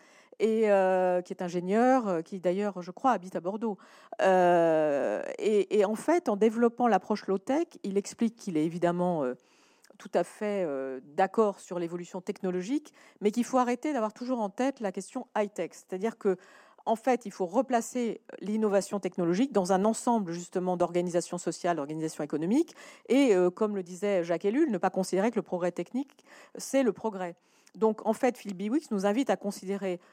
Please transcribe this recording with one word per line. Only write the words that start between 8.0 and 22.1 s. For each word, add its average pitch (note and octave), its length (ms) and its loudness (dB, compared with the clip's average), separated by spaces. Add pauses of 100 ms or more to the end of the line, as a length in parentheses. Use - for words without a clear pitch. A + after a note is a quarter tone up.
qu'il F3 220 -4
est D3+ 80 2
évidemment, F3 580 0
euh, B2+ 120 -2 (640)
tout - 160 -18
à F3 80 2
fait, G3+ 420 -4
euh, C3+ 380 -6
d'accord F#3+ 560 0
sur - 180 -10
l'évolution F3 420 -6
technologique, F#3 760 -4 (280)
mais G#3 80 2
qu'il A#3 160 0
faut C4 140 0
arrêter B3 340 0
d'avoir G#3+ 180 -2
toujours B3 300 -4
en G3+ 80 -2
tête C4+ 300 -2
la G3+ 120 -4
question G3+ 360 -10 (100)
high-tech. G3+ 360 -2
C'est-à-dire G#3 440 -8
que, F#3+ 180 0 (500)
en A3 100 0
fait, B3 320 0
il F#3+ 40 -12
faut - 140 -4
replacer A#3 720 -2 (200)
l'innovation G#3 600 0
technologique F#3 540 0
dans F#3+ 180 2
un F#3+ 140 4
ensemble, A3 480 0
justement, F3+ 440 -4
d'organisations F3 600 -2
sociales, F3 400 -4
d'organisations D#3 460 -6